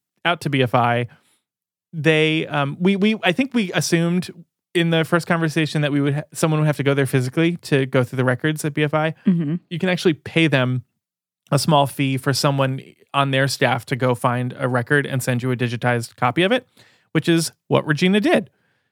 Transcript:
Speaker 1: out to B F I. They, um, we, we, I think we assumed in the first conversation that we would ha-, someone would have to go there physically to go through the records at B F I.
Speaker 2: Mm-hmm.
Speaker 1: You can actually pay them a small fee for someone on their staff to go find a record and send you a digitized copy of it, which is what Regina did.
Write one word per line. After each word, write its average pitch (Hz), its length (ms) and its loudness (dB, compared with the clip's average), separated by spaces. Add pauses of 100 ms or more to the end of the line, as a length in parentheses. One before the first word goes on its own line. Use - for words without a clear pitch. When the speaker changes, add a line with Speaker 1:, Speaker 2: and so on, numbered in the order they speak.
(240)
Speaker 1:
out 170 160 0
to 151 100 -6
B 135 120 0
F 120 120 -2
I. 120 320 2 (840)
They, 156 560 2
um, 143 320 -4
we, 190 160 4
we, 214 260 2
I 185 100 2
think - 220 -2
we 208 180 -2
assumed 170 580 -2 (440)
in 170 160 2
the 160 140 2
first 170 220 0
conversation 160 560 -2
that 147 100 0
we 143 80 0
would 143 140 0
ha-, 147 80 -4 (100)
someone 156 280 0
would 151 60 2
have 151 100 0
to 143 60 -4
go 139 120 2
there 139 120 0
physically 143 520 0
to 135 280 -2
go 131 180 0
through 127 140 -10
the 127 60 2
records 151 400 -2
at 147 100 -4
B 151 80 -2
F 147 100 -2
I. 156 220 -2 (120)
Speaker 2:
Mm-hmm. 170 300 0 (140)
Speaker 1:
You 175 80 -8
can 185 100 -2
actually 180 260 2
pay 160 340 0
them 127 360 0 (640)
a 143 80 2
small 143 280 4
fee 135 320 -2
for 139 140 -2
someone 135 480 0 (340)
on 139 160 0
their 135 180 2
staff 123 380 0
to 139 100 -4
go 123 180 2
find 123 440 -2
a 135 100 -2
record 131 380 0
and 131 160 -4
send 123 200 -2
you 131 80 -2
a 127 60 -2
digitized 120 600 -4
copy 127 260 0
of 196 100 2
it, 254 160 -2 (440)
which 160 160 0
is 165 240 0 (160)
what 135 180 0
Regina 185 340 2
did. 233 300 0 (420)